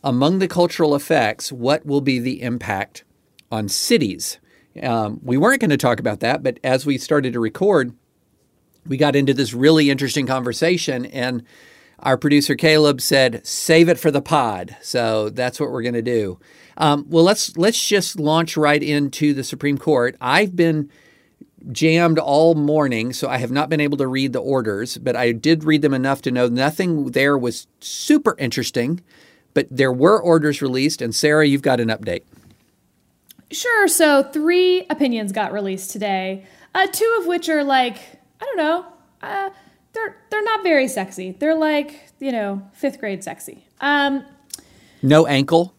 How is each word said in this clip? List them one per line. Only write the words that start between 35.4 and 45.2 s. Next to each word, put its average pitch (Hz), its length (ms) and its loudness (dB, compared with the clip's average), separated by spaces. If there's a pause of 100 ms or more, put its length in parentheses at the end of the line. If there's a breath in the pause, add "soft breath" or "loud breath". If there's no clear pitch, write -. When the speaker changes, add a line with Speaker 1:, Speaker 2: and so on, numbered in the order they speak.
Speaker 2:
released 190 380 -6
today, 190 540 -6 (280 soft breath)
uh, 381 140 0
two 453 340 0
of 330 60 -4
which 339 200 -2
are 302 160 0
like, 262 340 0 (440)
I 440 40 -12
don't 508 120 -6
know, 339 280 -2 (360)
uh, 392 280 -6 (440 soft breath)
they're, 440 240 -10 (120)
they're 427 140 -2
not 427 200 -2
very 285 240 2
sexy. 185 440 -8
They're 302 240 -2
like, 302 540 -4 (100)
you 269 120 -6
know, 202 300 -6 (120)
fifth 269 260 -6
grade 196 240 -8
sexy. - 420 -16 (140)
Um, 277 460 -2 (760 soft breath)
Speaker 1:
No 151 240 6